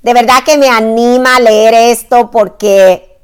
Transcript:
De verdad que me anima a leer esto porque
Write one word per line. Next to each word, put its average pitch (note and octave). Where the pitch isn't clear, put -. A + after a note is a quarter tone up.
De A#3+
verdad B3
que D4+
me C#4
anima A#3+
a -
leer A3
esto A#3
porque G3